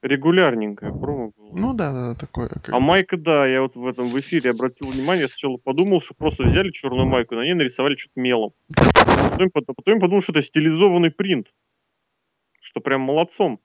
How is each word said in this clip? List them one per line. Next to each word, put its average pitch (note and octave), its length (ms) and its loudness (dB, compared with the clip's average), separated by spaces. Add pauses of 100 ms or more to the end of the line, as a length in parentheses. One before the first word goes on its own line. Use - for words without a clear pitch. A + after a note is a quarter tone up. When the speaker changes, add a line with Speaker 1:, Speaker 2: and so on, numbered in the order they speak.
Speaker 1:
регулярненькое B2+ 920 0
промо C3 420 -8
было. G#2+ 220 -16
Speaker 2:
Ну B3 160 -2
да, E3 180 -4
да, B2 160 -6
да, A#2 60 -8
такое, - 340 -10
как - 220 -12
Speaker 1:
А B2 100 0
Speaker 2:
бы. - 0 -
Speaker 1:
майка, F#3 360 2
да, D#3 300 2
я C3 160 2
вот C3 140 -6
в B2 100 -8
этом, B2 240 -4
в B2 100 -4
эфире C3+ 300 -2
обратил B2+ 400 -4
внимание, D3 340 0
я B2+ 40 -4
сначала C3 300 -6
подумал, E3+ 420 0
что - 140 -18
просто D3+ 300 -4
взяли F#3 260 2
черную C3 360 -2
майку, B2 280 0
на A2+ 100 -4
ней E3+ 100 0
нарисовали C#3 420 0
что-то - 240 -14
мелом. A#2+ 320 0 (160)
Speaker 2:
<laughs> - 680 4
Speaker 1:
Потом F#3 140 2
под-, C#3+ 160 -2
потом F#3+ 280 0
я A3+ 60 2
подумал, F#3 220 2
что - 100 -6
это D3+ 100 2
стилизованный E3 680 2
принт. E3+ 380 -2 (1120)
Что - 200 -12
прям C3+ 220 -2
молодцом. D3+ 640 -2